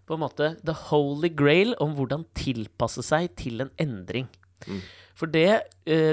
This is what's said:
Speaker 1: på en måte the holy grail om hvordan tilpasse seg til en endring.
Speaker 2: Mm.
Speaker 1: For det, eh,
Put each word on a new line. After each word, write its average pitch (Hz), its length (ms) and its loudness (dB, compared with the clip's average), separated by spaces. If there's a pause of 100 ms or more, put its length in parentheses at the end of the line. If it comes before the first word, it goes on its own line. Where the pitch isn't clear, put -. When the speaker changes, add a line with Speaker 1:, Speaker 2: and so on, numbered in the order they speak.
(120)
Speaker 1:
på 160 80 -4
en 160 60 -2
måte 151 340 -2
the 160 160 -4 (160)
holy 147 380 2
grail 156 500 4
om 151 160 -2
hvordan 143 300 -4 (100)
tilpasse 117 720 -4
seg 170 320 0
til 117 240 -6
en 135 160 -10
endring. 123 480 -4 (400)
Speaker 2:
Mm. 95 140 -8 (340)
Speaker 1:
For 165 160 -6
det, 170 300 4 (240)
eh, 160 260 4